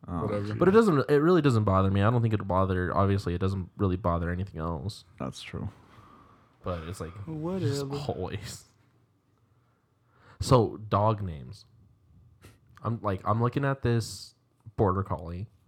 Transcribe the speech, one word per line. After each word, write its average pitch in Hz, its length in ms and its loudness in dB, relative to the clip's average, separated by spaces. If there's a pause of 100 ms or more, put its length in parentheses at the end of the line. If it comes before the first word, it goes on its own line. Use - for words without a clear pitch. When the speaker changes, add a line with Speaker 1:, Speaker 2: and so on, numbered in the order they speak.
Speaker 1:
Oh, 87 180 -4
Speaker 2:
Whatever. 104 280 -2
Speaker 1:
jeez. 110 60 -6
Speaker 3:
But 156 100 6
it - 20 4
doesn't, 190 380 6
it 147 80 6
really 165 240 4
doesn't 120 240 4
bother 95 260 4
me. 98 100 2
I 104 80 4
don't 120 120 2
think 113 120 2
it 101 60 0
would 98 80 -6
bother, 92 480 0
obviously, 98 400 2
it 82 40 -4
doesn't 95 380 -2
really 92 200 0
bother 85 340 -2
anything 90 280 -6
else. 82 440 -6 (160)
Speaker 1:
That's 65 220 -8
true. - 280 -8 (960)
Speaker 3:
But 87 240 -6
it's 101 120 -12
like, 82 120 -10 (160)
Speaker 2:
Whatever. 165 380 -6
Speaker 3:
just 139 200 -2 (240)
always. - 540 -8 (1800)
So, 120 400 2 (100)
dog 104 340 2
names. 71 420 -12 (1160)
I'm, 110 180 -4
like, 98 240 -4
I'm 107 160 2
looking 123 240 0
at 135 160 -2
this 117 540 -2 (400)
border 95 280 2
collie. 90 440 -8 (200)